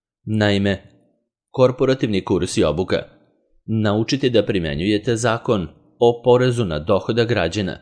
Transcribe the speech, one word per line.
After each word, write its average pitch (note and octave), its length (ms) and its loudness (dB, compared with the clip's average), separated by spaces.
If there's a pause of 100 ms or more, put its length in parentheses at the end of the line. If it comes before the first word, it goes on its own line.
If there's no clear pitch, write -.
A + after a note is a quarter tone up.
(260)
Naime, G2+ 580 0 (680)
korporativni B2+ 720 2
kurs F#2 340 -2
i G2+ 60 4
obuka E2 400 0 (640)
"Naučite A2 640 -2
da G#2+ 160 2
primenjujete G2+ 720 -2
zakon A2+ 520 -2 (320)
o A#2+ 240 2
porezu B2 420 2
na D#2 140 -4
dohodak A2 500 0
građana" F#2 520 -2